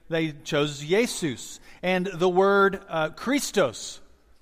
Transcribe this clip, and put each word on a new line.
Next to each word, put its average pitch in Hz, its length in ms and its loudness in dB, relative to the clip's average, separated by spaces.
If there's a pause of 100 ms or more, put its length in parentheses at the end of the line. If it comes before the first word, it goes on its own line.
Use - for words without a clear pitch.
they 160 240 -2
chose 147 480 -2
Jesus. 165 800 -2 (220)
And 185 240 0
the 180 220 0
word, 196 600 4
uh, 156 220 -2
Christos, - 920 -2 (400)